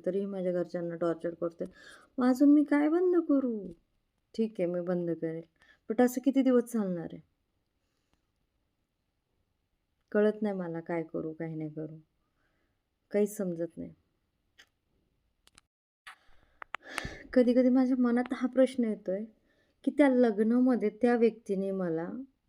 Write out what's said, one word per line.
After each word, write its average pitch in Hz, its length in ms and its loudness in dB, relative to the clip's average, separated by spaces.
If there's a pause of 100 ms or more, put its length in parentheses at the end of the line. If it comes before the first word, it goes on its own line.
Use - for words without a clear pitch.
तरीही 196 200 -4
माझ्या 190 260 -4
घरच्यांना 170 440 -6
टॉर्चर 170 380 -4
करतोय. 170 340 -8 (500)
मग 247 120 2
अजून 269 200 4
मी 294 140 6
काय 294 260 2
बंद 359 260 2 (140)
करू? 247 380 -2 (640)
ठीक 220 260 -2
आहे, 180 60 0
मी 175 140 -2
बंद 175 320 -4
करेल, 165 300 -6 (500)
but 240 140 4
असं 247 200 -2
किती 269 160 2
दिवस 247 220 4
चालणार 190 500 -4
आहे? 170 60 -16 (3000)
कळत 214 300 2
नाही 208 140 -2
मला 170 240 -8
काय 165 240 -6
करू, 160 300 -8
काय 160 220 -10
नाही 156 140 -8
करू, 156 280 -14 (1120)
काहीच 208 260 0
समजत 170 400 -6
नाही. 170 160 -14 (3500)
कधी 247 200 6
कधी 254 160 6
माझ्या 254 280 4
मनात 247 360 2
हा 254 140 -4
प्रश्न 254 360 2
येतोय 202 400 -4 (600)
की 277 80 -2
त्या 285 180 6
लग्नामध्ये 233 800 2
त्या 240 260 0
व्यक्तीने 214 560 0
मला 175 380 -4 (400)